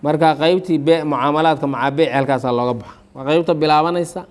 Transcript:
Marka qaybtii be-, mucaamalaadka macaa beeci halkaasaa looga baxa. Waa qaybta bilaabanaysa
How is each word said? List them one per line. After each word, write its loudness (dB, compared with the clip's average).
Marka 2
qaybtii 0
be-, 2
mucaamalaadka 0
macaa -2
beeci 0
halkaasaa 0
looga 0
baxa. -12
Waa -14
qaybta 2
bilaabanaysa 0